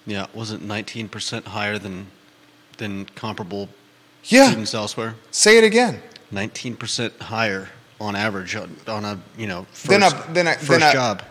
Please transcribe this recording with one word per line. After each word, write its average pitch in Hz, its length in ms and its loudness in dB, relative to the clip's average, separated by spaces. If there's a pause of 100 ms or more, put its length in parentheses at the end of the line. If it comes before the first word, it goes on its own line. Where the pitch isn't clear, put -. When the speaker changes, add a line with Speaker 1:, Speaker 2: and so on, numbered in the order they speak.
Speaker 1:
Yeah, 101 300 -6
was 110 160 -8
it 107 100 -8
nineteen 104 480 -8
percent 110 380 -10
higher 104 320 -4
than, 98 300 -10 (720)
than 98 260 -8 (100)
comparable 101 540 -8 (560)
Speaker 2:
Yeah. 262 240 8
Speaker 1:
students 113 260 -2
elsewhere? 113 400 -6 (160)
Speaker 2:
Say 220 280 8
it 220 40 10
again. 214 400 4 (300)
Speaker 1:
Nineteen 107 420 -6
percent 113 480 -6
higher 104 460 -2 (320)
on 104 160 -4
average 98 400 -4
on, 87 180 -10 (140)
on 104 160 -6
a, 104 160 -6 (180)
you 113 80 -6
know, 92 180 -8 (200)
Speaker 2:
Then 202 180 4
a, 180 80 8
Speaker 1:
first, 156 240 -8
Speaker 2:
then 170 140 2
a, 151 60 2
Speaker 1:
first 147 140 -6
Speaker 2:
then 165 140 6
a, 151 100 8
Speaker 1:
job. 117 380 0